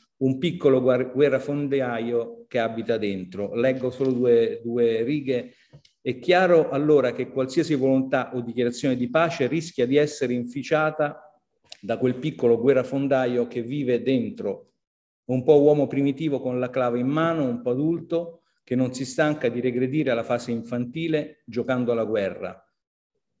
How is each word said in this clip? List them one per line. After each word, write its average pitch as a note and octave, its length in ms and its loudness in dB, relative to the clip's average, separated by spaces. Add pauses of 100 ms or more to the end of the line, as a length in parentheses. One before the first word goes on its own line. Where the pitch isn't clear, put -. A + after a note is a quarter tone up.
(180)
un C3 200 0
piccolo C#3+ 440 2
guar-, B2 300 2
guerrafondaio C3 1400 -2
che B2 120 -4
abita A2+ 380 -2
dentro. G2 580 -4
Leggo B2+ 340 0
solo C3 220 0
due, A#2+ 520 2
due A#2 400 0
righe. B2+ 520 -4 (440)
"È B2+ 200 -6
chiaro F3 500 4
allora C#3 440 4
che B2 160 -6
qualsiasi C3+ 440 -2
volontà C3 600 0
o B2 60 -4
dichiarazione A#2+ 540 -2
di A#2+ 140 -2
pace D#3+ 380 2
rischia D#3+ 400 -2
di C3+ 80 0
essere C#3+ 380 0
inficiata D3+ 1080 -4 (400)
da A2+ 160 -4
quel B2+ 180 0
piccolo B2 440 2
guerrafondaio B2+ 880 0
che A#2+ 160 -6
vive B2 400 -2
dentro, G#2+ 680 -4 (580)
un B2+ 120 0
po' D3 180 8
uomo D3 260 6
primitivo C#3 520 0
con B2+ 200 -4
la B2+ 100 -2
clava B2 280 0
in B2 100 -2
mano, D#3+ 380 0
un A#2+ 160 -4
po' B2 100 -2
adulto, E3 720 -4 (220)
che B2+ 100 -4
non B2+ 180 0
si C3+ 100 -8
stanca D3 460 0
di A#2+ 100 -2
regredire C3 500 -2
alla A#2 140 0
fase A#2+ 280 -4
infantile B2 920 -4
giocando A#2+ 460 -2
alla A2+ 140 0
guerra, F#2+ 600 -4 (760)